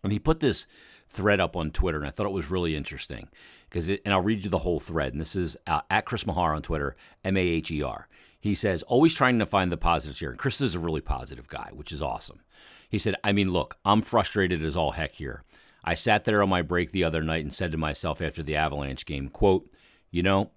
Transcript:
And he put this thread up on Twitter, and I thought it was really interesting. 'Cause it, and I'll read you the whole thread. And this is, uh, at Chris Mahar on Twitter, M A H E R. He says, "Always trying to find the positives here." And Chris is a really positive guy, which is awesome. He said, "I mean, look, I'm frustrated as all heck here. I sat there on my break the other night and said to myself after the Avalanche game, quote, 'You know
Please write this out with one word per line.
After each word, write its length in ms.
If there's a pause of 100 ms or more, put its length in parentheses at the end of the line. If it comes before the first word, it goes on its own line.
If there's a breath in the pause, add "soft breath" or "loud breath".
And 100
he 60
put 220
this 260 (420 loud breath)
thread 320
up 160
on 140
Twitter, 280
and 80
I 40
thought 160
it 60
was 180
really 240
interesting. 540 (400 loud breath)
'Cause 200
it, 160
and 80
I'll 80
read 220
you 80
the 80
whole 220
thread. 320
And 80
this 160
is, 200 (100)
uh, 240
at 160
Chris 200
Mahar 280
on 80
Twitter, 340 (260 loud breath)
M 140
A 40
H 300
E 120
R. 260 (320 soft breath)
He 140
says, 300
"Always 300
trying 240
to 80
find 240
the 60
positives 420
here." 120
And 80
Chris 220
is 140
a 60
really 220
positive 440
guy, 260
which 200
is 100
awesome. 380 (480 loud breath)
He 100
said, 240
"I 100
mean, 180
look, 340
I'm 180
frustrated 600
as 120
all 160
heck 200
here. 320 (400 soft breath)
I 100
sat 300
there 180
on 60
my 140
break 280
the 140
other 180
night 220
and 100
said 180
to 60
myself 420
after 220
the 140
Avalanche 500
game, 220
quote, 420 (400 soft breath)
'You 120
know 340